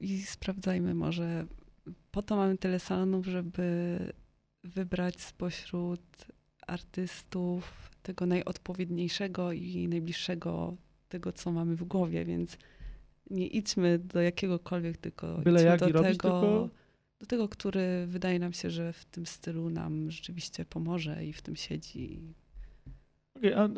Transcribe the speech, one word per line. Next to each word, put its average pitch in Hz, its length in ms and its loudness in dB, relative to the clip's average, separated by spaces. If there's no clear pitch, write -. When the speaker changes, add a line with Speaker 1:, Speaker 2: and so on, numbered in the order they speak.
Speaker 1:
i 196 220 -2
sprawdzajmy 185 720 -2
może, 165 520 -2
po 202 120 -4
to 214 140 0
mamy 190 220 4
tyle 185 200 0
salonów, 185 480 0
żeby 175 720 0
wybrać 180 560 -2
spośród 175 800 -4
artystów 180 1200 -4
tego 185 240 -2
najodpowiedniejszego 180 1300 0
i 175 360 -2
najbliższego 170 880 -2
tego, 180 240 -6
co - 200 -4
mamy 165 240 2
w 175 80 -4
głowie, 170 400 2
więc 170 340 -4
nie 185 160 -2
idźmy 180 520 4
do 175 220 0
jakiegokolwiek, 175 760 0
tylko 165 420 -8
Speaker 2:
Byle 170 220 8
Speaker 1:
idźmy 170 100 10
Speaker 2:
jak 175 100 8
Speaker 1:
do 180 80 6
Speaker 2:
i 160 40 4
robić, 165 180 6
Speaker 1:
tego, 180 300 4
Speaker 2:
tylko 220 280 4
Speaker 1:
do 208 60 -18
tego, 226 220 2
który 185 580 0
wydaje 180 320 2
nam 175 140 -2
się, 175 180 -4
że 170 220 -2
w - 120 -14
tym 170 220 -8
stylu 165 440 -4
nam 156 400 -2
rzeczywiście 170 540 -8
pomoże 160 600 -4
i 151 60 -8
w - 100 -14
tym 160 140 -8
siedzi. 156 640 -8
Speaker 2:
Okej, 220 180 6
a, 208 120 8
y, 208 120 2